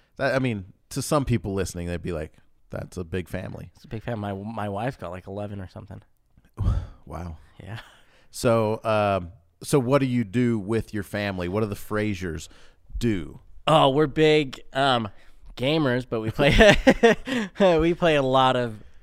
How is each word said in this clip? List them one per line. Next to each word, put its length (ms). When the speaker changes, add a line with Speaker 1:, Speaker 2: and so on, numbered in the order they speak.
Speaker 1:
That, 180
I 40
mean, 360
to 100
some 240
people 300
listening, 320
they'd 160
be 100
like, 220
"That's 300
a 60
big 220
family." 480
Speaker 2:
It's 120
a 20
big 140
family. 320
My, 180
my 160
wife 300
got, 140
like, 140
eleven 360
or 60
something. 340
Speaker 1:
<sighs> 40
Wow. 320
Speaker 2:
Yeah. 160
Speaker 1:
So, 540
um, 480
so 180
what 200
do 60
you 180
do 340
with 340
your 100
family? 460
What 120
do 60
the 80
Frasers 720
do? 420
Speaker 2:
Oh, 220
we're 180
big, 540
um, 340
gamers, 520
but 120
we 100
play, 200
<laughs> 200
we 160
play 220
a 60
lot 340
of, 180